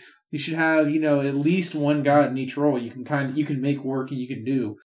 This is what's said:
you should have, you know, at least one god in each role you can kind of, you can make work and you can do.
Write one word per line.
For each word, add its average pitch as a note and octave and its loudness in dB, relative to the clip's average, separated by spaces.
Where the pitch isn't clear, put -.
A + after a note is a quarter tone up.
you D3+ -6
should D#3+ -4
have, D#3+ 4
you D#3 0
know, D3 2
at C#3 -2
least E3 0
one D3 2
god C#3+ 6
in C3 -4
each C3 -6
role C#3+ 2
you A#2 -8
can B2+ -14
kind C#3 -2
of, C3+ -4
you D3+ 0
can C#3+ -4
make C#3 -2
work C3 -4
and C3+ -6
you B2 -8
can A2+ -8
do. A#2 -2